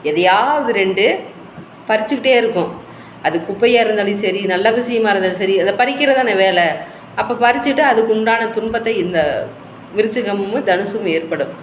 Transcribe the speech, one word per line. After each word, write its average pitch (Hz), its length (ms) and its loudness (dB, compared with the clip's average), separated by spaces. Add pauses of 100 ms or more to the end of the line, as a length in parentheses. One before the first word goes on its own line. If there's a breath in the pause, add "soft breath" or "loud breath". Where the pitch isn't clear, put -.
எதையாவது 208 680 2 (100)
ரெண்டு 190 380 2 (680)
பறிச்சுக்கிட்டே 233 540 0
இருக்கும். 185 280 -2 (560 loud breath)
அது 165 100 -2 (100)
குப்பையா 233 360 2
இருந்தாலும் 202 400 0
சரி, 190 160 -2 (120)
நல்ல 185 200 2
விஷயமா 233 380 0
இருந்தாலும் 185 320 0
சரி, 196 220 2
அதை 196 160 2
பறிக்கிறதானே 262 560 2
வேலை. 190 280 4 (520 loud breath)
அப்ப 220 260 -2
பறிச்சுட்டு 269 480 2
அதுக்கு 226 240 2
உண்டான 226 420 2
துன்பத்தை 226 420 -2
இந்த 175 220 -2 (760)
விருச்சிகமும் 214 760 -2
தனுசும் 202 360 -2 (100)
ஏற்படும். 165 360 -4 (120)